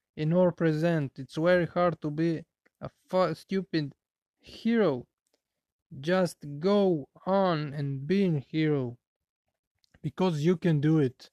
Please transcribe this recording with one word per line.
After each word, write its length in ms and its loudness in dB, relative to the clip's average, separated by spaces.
in 200 -2
our 180 4
present. 640 0
It's 200 -12
very 280 4
hard 380 -2
to 80 -4
be 320 -2
a 80 -10
fu-, 260 0
stupid 600 -6
hero. 680 -2
Just 360 0
go 480 2
on 480 0
and 340 -6
be 200 2
a 120 2
hero. 600 -2
Because 420 -2
you 140 2
can 240 2
do 160 4
it, 340 -2